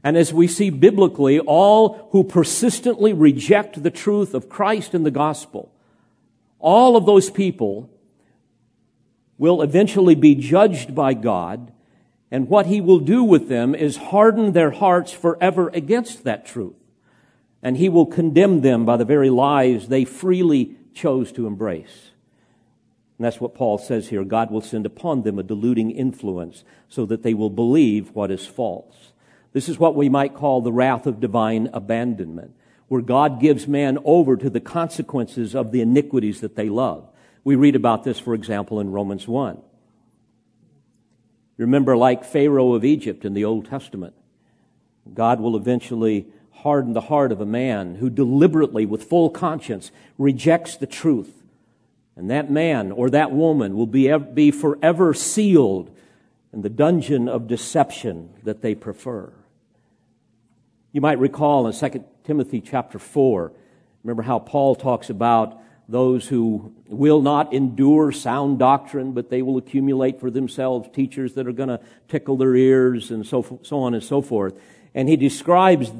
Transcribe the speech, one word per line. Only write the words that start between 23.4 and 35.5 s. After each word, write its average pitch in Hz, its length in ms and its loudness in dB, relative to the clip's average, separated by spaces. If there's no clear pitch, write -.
what 120 140 -8
Paul 107 240 -2
says 113 300 -6
here. 98 160 -6
God 110 260 -4
will 107 100 -4
send 107 240 -10
upon 135 380 -6
them 101 160 -4
a 95 40 -8
deluding 110 480 -2
influence 101 720 -8
so 117 180 -6
that 113 160 -4
they 113 100 -2
will 107 160 -2
believe 117 640 0
what 101 180 -6
is 92 140 -8
false. - 680 -10
This 139 160 -4
is 147 100 -8
what 160 160 2
we 143 160 2
might 139 240 -2
call 135 260 -2
the 117 120 -4
wrath 123 340 0
of 110 140 -6
divine 110 520 -2
abandonment, 104 800 -8
where 131 120 -2
God 127 400 0
gives 143 280 2
man 143 360 0
over 151 320 4
to 127 140 -6
the 113 100 -4
consequences 127 960 -8